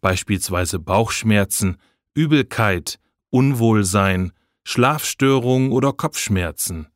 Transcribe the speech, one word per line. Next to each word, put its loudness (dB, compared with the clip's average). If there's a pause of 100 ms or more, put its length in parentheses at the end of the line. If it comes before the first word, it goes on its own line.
beispielsweise -2
Bauchschmerzen, 0 (380)
Übelkeit, 0 (300)
Unwohlsein, 2 (320)
Schlafstörungen 0
oder 0
Kopfschmerzen -4